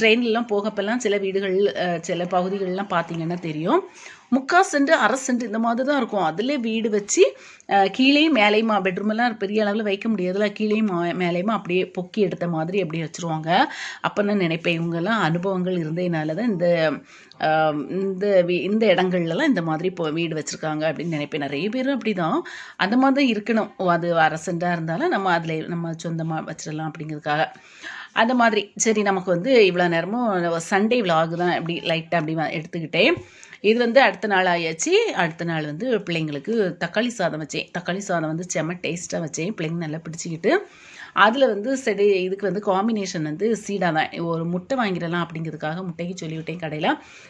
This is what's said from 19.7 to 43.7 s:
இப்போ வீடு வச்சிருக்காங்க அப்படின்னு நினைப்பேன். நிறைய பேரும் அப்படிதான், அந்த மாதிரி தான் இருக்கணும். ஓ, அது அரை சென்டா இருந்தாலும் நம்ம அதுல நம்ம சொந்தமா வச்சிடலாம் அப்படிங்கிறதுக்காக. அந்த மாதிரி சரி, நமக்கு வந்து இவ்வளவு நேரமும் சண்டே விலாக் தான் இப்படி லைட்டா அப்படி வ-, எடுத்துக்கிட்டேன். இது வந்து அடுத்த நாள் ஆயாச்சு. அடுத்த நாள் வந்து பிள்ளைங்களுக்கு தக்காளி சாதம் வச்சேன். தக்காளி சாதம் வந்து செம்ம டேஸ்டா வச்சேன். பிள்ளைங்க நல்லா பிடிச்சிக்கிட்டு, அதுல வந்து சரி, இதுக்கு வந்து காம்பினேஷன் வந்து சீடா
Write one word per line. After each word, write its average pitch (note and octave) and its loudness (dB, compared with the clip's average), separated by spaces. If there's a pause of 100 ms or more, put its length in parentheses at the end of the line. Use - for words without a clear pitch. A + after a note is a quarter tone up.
இப்போ F3 -2
வீடு D#3+ -2
வச்சிருக்காங்க D#3 -4
அப்படின்னு D#3 -2
நினைப்பேன். D3 -4
நிறைய C#3+ -4
பேரும் B3+ -2
அப்படிதான், G#3+ 0 (360)
அந்த G3 0
மாதிரி C4 4
தான் C#4 4
இருக்கணும். G#3+ 0
ஓ, F#3 0
அது E3+ 2
அரை D#3 2
சென்டா F3 -2
இருந்தாலும் E3+ -2
நம்ம G3+ 0
அதுல D#3+ 0
நம்ம E3+ -6
சொந்தமா D#3+ -4
வச்சிடலாம் D#3 -8
அப்படிங்கிறதுக்காக. D3+ -2 (640)
அந்த A3+ 2
மாதிரி A3+ 2
சரி, G#3+ 2
நமக்கு F#3+ 0
வந்து G#3 6
இவ்வளவு F3 4
நேரமும் F#3 0 (280)
சண்டே A3 4
விலாக் E3 2
தான் F3 2
இப்படி E3 -4
லைட்டா E3 -2
அப்படி D#3+ 0
வ-, D#3 -2
எடுத்துக்கிட்டேன். E3 0 (480)
இது A3 4
வந்து A#3+ 6
அடுத்த A3 4
நாள் F#3+ 2
ஆயாச்சு. E3+ 0 (240)
அடுத்த E3+ -2
நாள் E3 -2
வந்து F#3+ -2
பிள்ளைங்களுக்கு E3+ -2
தக்காளி G#3 -2
சாதம் E3 -4
வச்சேன். D3+ -6
தக்காளி F3 -4
சாதம் E3+ -4
வந்து D#3+ -6
செம்ம D#3+ -2 (120)
டேஸ்டா E3+ -6
வச்சேன். E3 -6
பிள்ளைங்க E3 -6
நல்லா D#3+ -6
பிடிச்சிக்கிட்டு, E3 -2 (540)
அதுல A3+ 6
வந்து A3+ -2
சரி, G3+ 2
இதுக்கு F#3+ -2
வந்து G3+ -4
காம்பினேஷன் G3 0
வந்து F3+ -2
சீடா F#3 -2